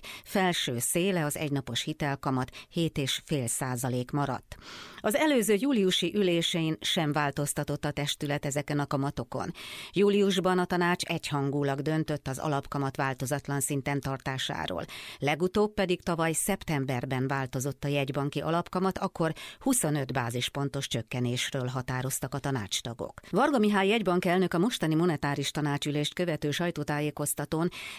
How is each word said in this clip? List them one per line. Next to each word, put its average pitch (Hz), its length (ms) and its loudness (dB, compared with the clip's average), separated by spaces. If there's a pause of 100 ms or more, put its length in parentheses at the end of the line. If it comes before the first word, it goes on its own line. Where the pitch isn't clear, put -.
(240)
felső 175 560 0
széle, 175 460 2
az 147 120 -2
egynapos 139 440 -2
hitelkamat 139 720 -2 (180)
hét 165 280 -2
és 135 280 -2
fél 135 220 -2
százalék 123 640 -2
maradt. 139 440 -2 (440)
Az 214 160 2
előző 254 440 4
júliusi 196 560 2
ülésén 170 640 2
sem 156 320 2
változtatott 147 760 0
a 147 60 0
testület 147 540 -2
ezeken 143 340 0
a 143 80 0
kamatokon. 135 640 -2 (400)
Júliusban 190 680 4
a 180 60 2
tanács 175 380 2
egyhangulag 143 800 0
döntött 156 460 0
az 131 100 -4
alapkamat 139 580 -2
változatlan 139 640 -2
szinten 143 400 -2
tartásáról. 135 840 -4 (320)
Legutóbb 180 560 2
pedig 180 280 2
tavaly 165 320 2
szeptemberben 135 920 0
változott 135 560 -4
a 147 40 -2
jegybanki 143 540 0
alapkamat, 175 560 0
akkor 170 360 -2 (260)
huszonöt 151 540 0
bázispontos 131 760 -2
csökkenésről 123 800 -2
határoztak 127 640 -4
a 143 60 -4
tanácstagok. 120 920 -4
Varga 269 280 4
Mihály 208 300 4
jegybank 185 380 2
elnök 180 280 4
a 175 40 2
mostani 170 380 2
monetáris 151 560 0
tanácsülést 147 600 -2
követő 156 380 -2
sajtótájékoztatón 151 1160 -2 (300)